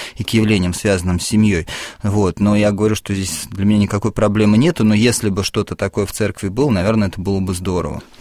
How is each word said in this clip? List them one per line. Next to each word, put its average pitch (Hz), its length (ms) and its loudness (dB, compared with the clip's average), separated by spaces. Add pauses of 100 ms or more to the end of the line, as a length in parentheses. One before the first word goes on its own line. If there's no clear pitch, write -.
(160)
и 107 80 -6
к - 60 -6
явлениям, 107 440 2
связанным 90 460 0
с - 80 -6
семьёй. 107 400 2 (360)
Вот. 101 360 0
Но 104 160 2
я 104 160 2
говорю, 107 240 0
что - 180 -6
здесь 95 360 -6
для 98 160 -4
меня 104 140 4
никакой 101 320 0
проблемы 104 460 2
нету, 147 280 2
но 107 80 4
если 110 360 2
бы 95 140 -2
что-то 98 320 -4
такое 98 300 -2
в - 80 -8
церкви 101 340 -4
было, 127 220 0
наверное, 104 400 2
это - 100 -8
было 98 200 -2
бы 92 140 -2
здорово. 87 480 -4 (200)